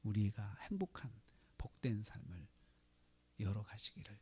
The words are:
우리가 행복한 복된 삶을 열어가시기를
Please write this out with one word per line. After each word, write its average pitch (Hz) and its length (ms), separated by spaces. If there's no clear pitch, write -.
우리가 104 580
행복한 185 500
복된 110 460
삶을 - 460
열어가시기를 104 800